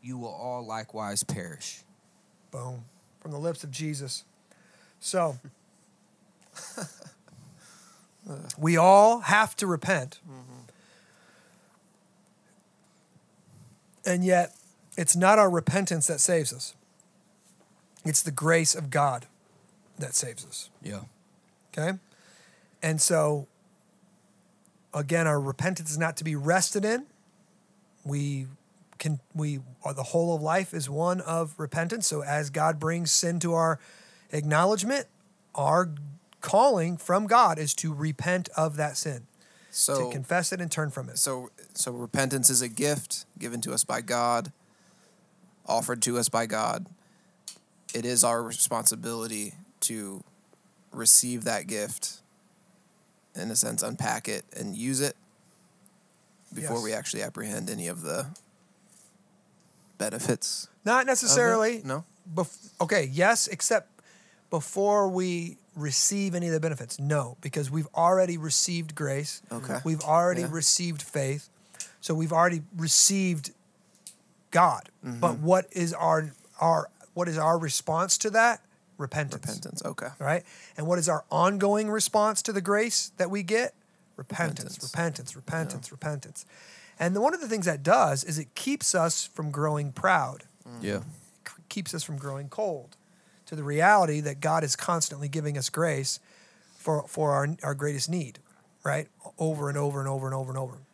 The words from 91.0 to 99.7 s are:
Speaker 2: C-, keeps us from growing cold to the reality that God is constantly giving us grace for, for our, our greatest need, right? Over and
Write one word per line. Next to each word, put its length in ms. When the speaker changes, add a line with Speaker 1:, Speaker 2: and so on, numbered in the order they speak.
Speaker 2:
C-, 240
keeps 240
us 100
from 140
growing 320
cold 460
to 100
the 80
reality 560
that 200
God 240
is 120
constantly 520
giving 300
us 120
grace 500
for, 320
for 240
our, 160
our 120
greatest 340
need, 300
right? 240
Over 300
and 100